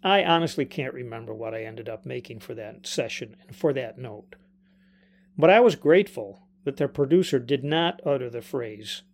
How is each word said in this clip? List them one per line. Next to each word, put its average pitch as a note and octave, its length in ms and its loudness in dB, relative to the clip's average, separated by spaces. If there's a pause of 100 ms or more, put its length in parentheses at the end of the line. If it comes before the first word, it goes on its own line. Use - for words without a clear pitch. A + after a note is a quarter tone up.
I G3 220 4
honestly E3 420 0
can't - 280 -6
remember A#2 380 -12
what A2 220 -8
I A2+ 80 -8
ended A2 260 -12
up A2 160 -12
making A#2+ 360 -10
for - 140 -12
that A2+ 300 -14
session - 520 -8 (100)
and - 80 -20
for D3+ 200 0
that B2+ 220 -8
note. A2 380 -14 (1040)
But D#3+ 120 8
I G#3+ 100 10
was A#3 160 6
grateful D3 720 2 (160)
that C#3 120 -4
the C#3 120 0
producer C#3+ 500 2
did B2+ 260 -2
not E3+ 400 -2
utter C3+ 240 -2
the A#2 140 -10
phrase A2 600 -10 (120)